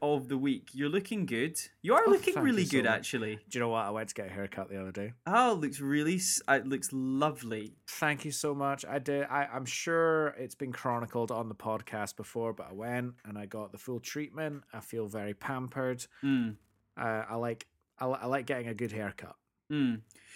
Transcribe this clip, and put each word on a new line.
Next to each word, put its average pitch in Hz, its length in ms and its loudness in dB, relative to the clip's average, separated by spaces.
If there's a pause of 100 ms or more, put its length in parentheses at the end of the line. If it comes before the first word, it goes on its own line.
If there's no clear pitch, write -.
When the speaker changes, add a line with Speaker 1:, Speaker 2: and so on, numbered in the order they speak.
Speaker 1:
of 143 260 2
the 135 100 0
week. 135 340 0
You're 143 160 -2
looking 196 380 0
good. 127 320 0 (240)
You 214 120 6
are 330 120 8
Speaker 2:
Oh, 440 40 8
Speaker 1:
looking 381 240 6
Speaker 2:
thank 294 120 4
Speaker 1:
really 220 160 6
Speaker 2:
you 151 60 2
so 135 100 4
Speaker 1:
good, 117 60 4
Speaker 2:
much. 113 100 6
Speaker 1:
actually. 107 420 -2
Speaker 2:
Do - 220 -8
you - 20 2
know 117 100 2
what? 113 160 2
I 101 40 -2
went 107 200 -4
to - 40 -10
get 98 140 -6
a - 20 -8
haircut 98 400 -6
the 98 100 -6
other 95 120 -6
day. 104 220 -6 (120)
Speaker 1:
Oh, 226 280 6
it 180 60 -2
looks 139 200 -2
really 147 360 2
s-, - 320 2
it 131 160 6
looks 131 280 -2
lovely. 131 800 0 (160)
Speaker 2:
Thank 147 360 0
you 151 60 -4
so 143 240 -2
much. 139 300 -2
I 135 160 -2
did. 139 240 0
I, 143 280 0
I'm 131 120 -4
sure 160 640 4 (100)
it's 127 160 -8
been 135 180 -4
chronicled 117 600 0
on 113 160 -2
the 107 80 -8
podcast 110 580 -4
before, 113 380 -4
but 95 180 -10
I - 20 -12
went 123 420 -4 (100)
and 104 120 -10
I 104 100 -8
got 104 260 -8
the 113 60 -14
full 123 200 -6
treatment. 147 640 -6 (100)
I 113 60 -10
feel 113 300 -6
very 104 260 -4
pampered. 127 720 -4 (160)
Speaker 1:
Mm. 123 320 2 (420)
Speaker 2:
Uh, 110 320 -2
I 110 60 -8
like, 117 320 -2 (320)
I, 131 80 -2
li-, 131 160 0
I 117 40 -4
like 131 200 0
getting 123 220 -2
a 113 60 -2
good 107 180 -2
haircut. 101 420 -6 (380)
Speaker 1:
Mm. 123 300 2 (340)